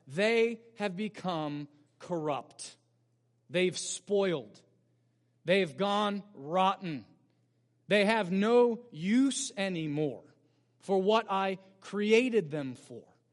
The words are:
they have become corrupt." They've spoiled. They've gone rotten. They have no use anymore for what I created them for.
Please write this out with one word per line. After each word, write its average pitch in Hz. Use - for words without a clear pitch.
they 226
have 202
become 156
corrupt." 151
They've 180
spoiled. 170
They've 175
gone 202
rotten. 175
They 196
have 208
no 233
use 233
anymore 151
for 190
what 214
I 196
created 214
them 135
for. 113